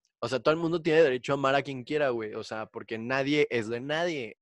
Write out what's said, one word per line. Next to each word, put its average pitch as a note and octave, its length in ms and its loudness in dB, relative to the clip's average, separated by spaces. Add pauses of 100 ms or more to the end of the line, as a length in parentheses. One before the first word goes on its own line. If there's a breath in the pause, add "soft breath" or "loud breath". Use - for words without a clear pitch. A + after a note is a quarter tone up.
(200)
o A#2 80 -4
sea, B2+ 120 -2
todo D3+ 120 4
el E3 80 0
mundo E3 220 0
tiene D#3+ 200 6
derecho C3 300 2
a - 20 2
amar C#3 200 2
a C#3 80 2
quien C3+ 220 -8
quiera, D3 260 0
güey. A2 240 -4
O A2 100 -8
sea, A2 220 -8
porque A2+ 320 -10
nadie C3+ 520 0
es A2+ 180 -2
de A#2 120 -4
nadie. D3+ 600 -4